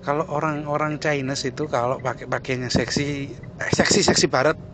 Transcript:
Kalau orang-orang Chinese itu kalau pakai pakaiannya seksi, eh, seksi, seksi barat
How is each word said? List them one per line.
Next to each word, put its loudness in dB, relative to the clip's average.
Kalau 0
orang-orang -2
Chinese 0
itu -4
kalau 0
pakai -6
pakaiannya -2
seksi, -2
eh, -6
seksi, 4
seksi 4
barat 4